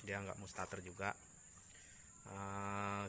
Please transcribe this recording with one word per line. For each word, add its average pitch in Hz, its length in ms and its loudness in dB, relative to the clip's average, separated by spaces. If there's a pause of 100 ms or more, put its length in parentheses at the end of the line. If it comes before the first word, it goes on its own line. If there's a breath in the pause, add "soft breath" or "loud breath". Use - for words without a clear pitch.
dia 101 160 4
nggak 95 160 0
mau 101 80 -4
starter 95 320 0
juga. 92 320 2 (1200 loud breath)
Eh, 101 800 4